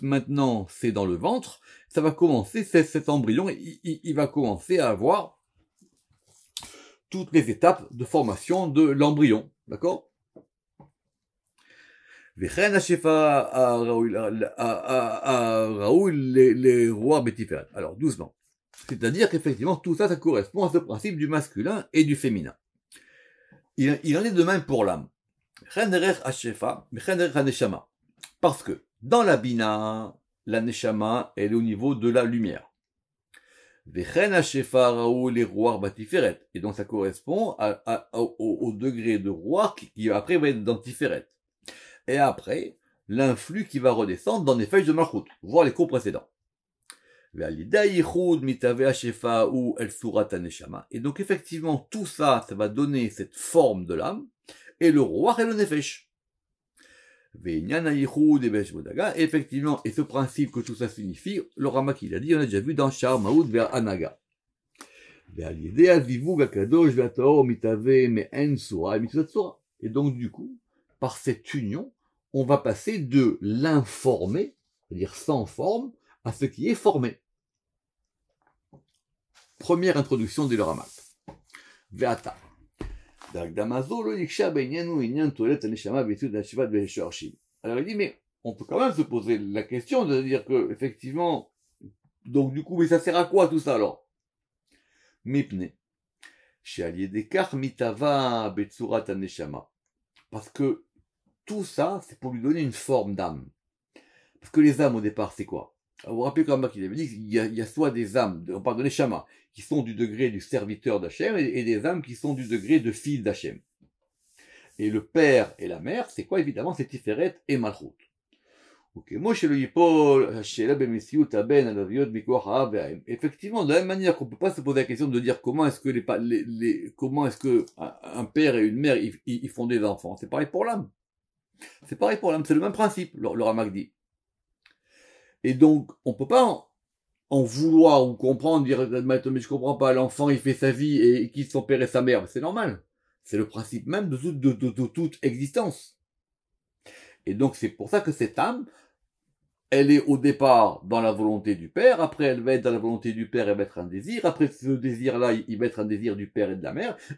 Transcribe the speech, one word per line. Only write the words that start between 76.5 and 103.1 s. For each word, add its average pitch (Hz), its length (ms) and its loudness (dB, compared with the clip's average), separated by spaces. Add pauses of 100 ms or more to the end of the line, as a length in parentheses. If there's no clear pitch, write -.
est 233 60 2
formé. 127 440 -4 (2500)
Première 175 380 0
introduction 135 500 -2
du 117 140 2
Ramak. 80 260 -2 (1080)
Ve'ata. 117 420 -4 (1000)
דהקדמה 104 500 -6
זו 220 200 -6
לא 214 140 -2
הקשה 180 340 -2
בענייננו 156 500 -4
עניין 139 300 0
תועלת 139 340 -2
הנשמה 110 420 -4
ויסוד 104 280 -6
הנשמה 113 380 -4
ושורשים. 98 600 -6 (300)
Alors 117 160 -4
il 147 60 -4
dit, 214 100 -8
mais - 260 -4 (240)
on 113 100 -8
peut - 100 -16
quand - 140 -4
même 247 140 2
se 156 100 -2
poser 117 360 0
la 101 240 -4
question 160 420 -2
de 139 180 0
dire 135 220 -2
que, 131 260 0
effectivement, 139 800 -4 (760)
donc 131 260 0
du 147 100 -6
coup, 175 160 -8
mais 165 100 4
ça 170 100 4
sert 170 180 0
à 175 80 2
quoi 180 240 4
tout 160 100 0
ça 143 180 0
alors ? - 300 -2 (1160)
מפני 110 440 -4 (960)
שעל 85 340 -8
ידי 98 300 -6
כך 185 260 -2
מתהווה 127 1000 -2
בצורת 104 540 -4
הנשמה. 85 520 -8 (720)
Parce 107 180 -14
que - 360 -4 (640)
tout 208 180 -6
ça, 175 420 -4
c'est - 140 -20
pour 127 120 -8
lui 120 80 -8
donner 151 200 0
une 135 120 -2
forme 104 440 -2